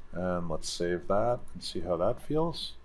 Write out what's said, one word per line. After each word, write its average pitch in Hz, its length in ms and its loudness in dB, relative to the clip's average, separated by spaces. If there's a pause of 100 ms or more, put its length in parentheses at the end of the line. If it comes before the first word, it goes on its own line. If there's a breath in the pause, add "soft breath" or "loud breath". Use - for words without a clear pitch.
(120)
and 87 380 0
let's 78 200 -2
save 87 380 0
that 117 320 4 (140)
and 92 100 -10
see - 160 -4
how 87 180 0
that 98 240 2
feels. 156 520 0 (120)